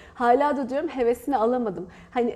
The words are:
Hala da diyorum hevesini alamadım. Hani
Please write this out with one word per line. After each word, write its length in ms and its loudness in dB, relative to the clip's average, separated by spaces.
Hala 440 2
da 120 -4
diyorum 200 -4
hevesini 480 -2
alamadım. 500 -2
Hani 240 -2